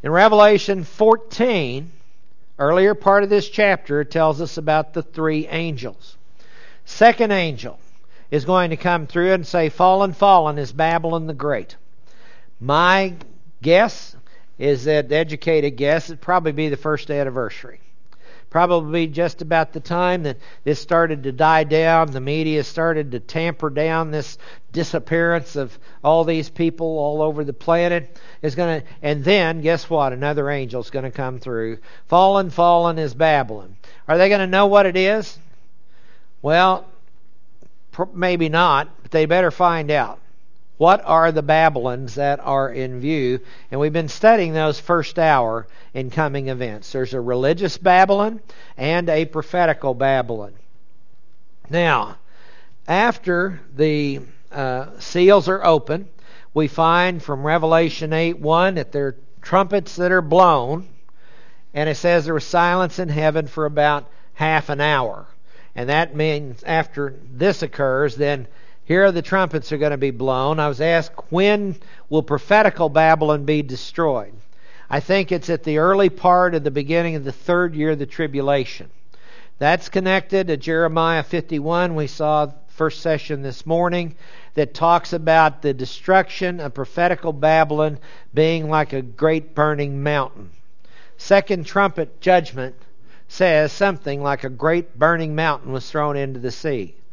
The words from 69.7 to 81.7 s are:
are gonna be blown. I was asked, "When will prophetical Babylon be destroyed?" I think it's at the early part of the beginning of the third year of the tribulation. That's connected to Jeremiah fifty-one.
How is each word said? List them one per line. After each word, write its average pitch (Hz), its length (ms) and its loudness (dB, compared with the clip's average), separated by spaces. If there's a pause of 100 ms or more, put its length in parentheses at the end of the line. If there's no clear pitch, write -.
are 156 60 -2
gonna 147 220 0
be 135 120 0
blown. 131 480 0
I 151 100 2
was 131 120 -4
asked, 160 340 2 (140)
"When 196 480 2 (320)
will 151 140 2
prophetical 185 680 2
Babylon 156 560 4
be 151 180 2
destroyed?" 131 720 -4 (560)
I 143 120 -2
think 190 300 0
it's 175 200 -2
at 160 140 -2
the 151 120 0
early 190 320 4
part 180 460 4
of 151 100 0
the 147 60 0
beginning 160 440 0
of 147 100 -6
the 139 60 -6
third 175 440 0
year 151 160 0
of 151 80 0
the 139 80 -4
tribulation. 139 840 -2 (680)
That's 165 320 2
connected 190 560 0
to 160 100 0
Jeremiah 165 640 2
fifty-one. 160 760 -2